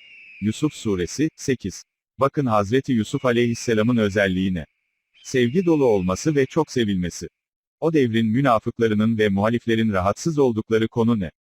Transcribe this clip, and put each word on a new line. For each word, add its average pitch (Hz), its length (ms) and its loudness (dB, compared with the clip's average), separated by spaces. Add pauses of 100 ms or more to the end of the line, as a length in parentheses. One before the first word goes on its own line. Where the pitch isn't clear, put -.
(420)
Yusuf 110 320 -2
suresi, 101 640 -4
sekiz. - 480 -6 (360)
Bakın 139 260 0
Hazreti 110 460 0
Yusuf 120 340 0
aleyhisselamın 120 720 2
özelliği 98 560 0
ne? 82 120 -6 (580)
Sevgi 131 420 0
dolu 156 200 2
olması 101 500 0
ve 135 100 2
çok - 260 -2
sevilmesi. 95 560 -4 (520)
O 165 140 0
devrin 113 320 2
münafıklarının 113 920 0
ve 107 120 2
muhaliflerin 113 640 0
rahatsız 101 460 -2
oldukları 110 480 0
konu 117 320 0
ne? 82 120 -6 (160)